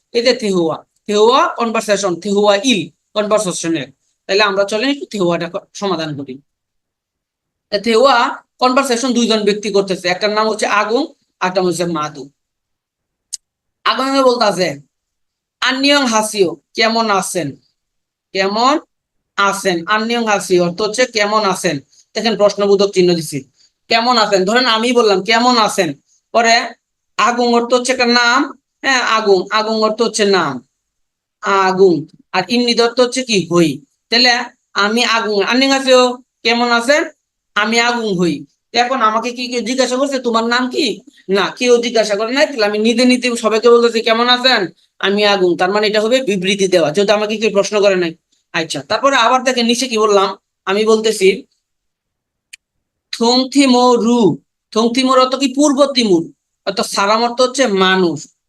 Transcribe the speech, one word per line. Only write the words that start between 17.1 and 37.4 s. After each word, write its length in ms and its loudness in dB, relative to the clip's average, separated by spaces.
আছেন? 460 -4
কেমন 460 0
আছেন?" 500 -2
আন্নিয়ং 380 -2
হাসিও 400 0
অর্থ 180 -4
হচ্ছে 240 -2
কেমন 380 -2
আছেন। 340 -2
দেখেন 220 -2
প্রশ্নবোধক 580 2
চিহ্ন 200 2
দিছি, 300 -6
কেমন 300 2
আছেন। 260 2
ধরেন 220 2
আমি 260 0
বললাম, 320 2
"কেমন 320 2
আছেন?" 360 0
পরে 360 2
আগুন 380 0
অর্থ 200 2
হচ্ছে 180 0
একটা 140 0
নাম, 520 0
হ্যাঁ, 200 0
আগুন, 480 0
আগুন 240 -2
অর্থ 280 -2
হচ্ছে 220 -2
নাম, 420 -2
আগুন। 640 2
আর 160 -2
ইমনি 260 0
দত্ত 260 0
হচ্ছে 220 0
কি? 300 -2
হই। 280 2
তাহলে 240 2
আমি 320 0
আগুন, 400 0
আন্নিয়ং 340 2
হাসিও, 400 2
কেমন 280 0
আছেন? 340 2